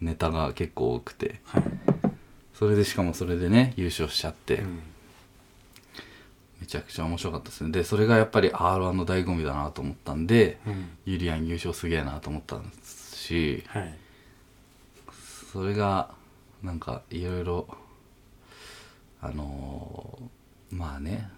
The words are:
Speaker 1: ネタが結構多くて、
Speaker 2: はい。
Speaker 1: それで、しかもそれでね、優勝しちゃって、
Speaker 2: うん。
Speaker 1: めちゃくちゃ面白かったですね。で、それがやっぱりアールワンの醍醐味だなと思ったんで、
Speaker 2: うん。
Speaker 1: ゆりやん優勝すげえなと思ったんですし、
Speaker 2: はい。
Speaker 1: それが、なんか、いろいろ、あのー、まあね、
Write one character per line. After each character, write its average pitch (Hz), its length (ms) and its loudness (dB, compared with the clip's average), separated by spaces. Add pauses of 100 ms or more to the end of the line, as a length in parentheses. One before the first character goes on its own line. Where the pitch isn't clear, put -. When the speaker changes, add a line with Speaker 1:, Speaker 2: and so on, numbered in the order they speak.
Speaker 1:
ネ 82 140 0
タ 82 140 2
が 80 240 0
結 82 220 -4
構 62 200 0
多 60 40 -4
く - 160 -16
て、 - 300 -6
Speaker 2:
は - 140 2
い。 - 40 4 (920)
Speaker 1:
そ 107 140 2
れ 104 80 6
で、 104 80 8
し - 100 -2
か 98 100 2
も 85 100 0
そ 87 120 -4
れ 87 120 0
で 87 120 2
ね、 120 260 6
優 92 100 0
勝 82 240 -2
し - 120 -2
ち - 40 -2
ゃ 80 60 -2
っ - 20 -8
て、 - 240 0
Speaker 2:
う 101 80 -2
ん。 87 140 -8 (1800)
Speaker 1:
め 87 80 -14
ち - 100 -8
ゃ 80 40 -6
く - 100 -14
ち - 80 -8
ゃ 82 60 0
面 85 120 -2
白 87 140 -4
か 82 60 -4
っ - 40 -8
た - 80 -14
で - 60 -14
す - 80 -8
ね。 80 80 -2
で、 87 120 2
そ 104 140 0
れ 107 100 6
が 117 100 10
や 110 60 10
っ 110 60 0
ぱ 107 120 6
り 92 100 8
ア 90 240 2
ー 95 40 2
ル 92 60 2
ワ 90 60 2
ン 92 60 2
の 90 80 0
醍 92 200 2
醐 90 100 2
味 82 80 0
だ 71 100 -2
な 73 180 -2
と - 100 -10
思 71 120 -4
っ - 20 -12
た - 180 -8
ん 80 140 -2
で、 107 380 8
Speaker 2:
う 107 60 -4
ん。 95 180 -6 (160)
Speaker 1:
ゆ 95 120 -2
り 87 100 0
や 80 80 0
ん 80 100 -2
優 85 100 -2
勝 82 180 -4
す - 140 -6
げ 80 100 2
え 76 60 0
な 71 160 -4
と 73 100 -10
思 76 100 -4
っ - 60 -14
た - 120 -8
ん - 120 -12
で - 140 -18
す - 340 -18
し、 80 500 0
Speaker 2:
は 104 140 -6
い。 80 160 -10 (1500)
Speaker 1:
そ 95 140 -4
れ 101 80 0
が、 98 380 2 (520)
な 90 80 -6
ん 85 80 -4
か、 - 300 -8
い 85 140 -6
ろ 90 160 -4
い 87 40 -4
ろ、 87 240 -2 (1500)
あ 65 100 -8
の 69 880 -10 (520)
ー、 92 40 -8
ま 80 220 -6
あ - 20 -10
ね、 98 380 -6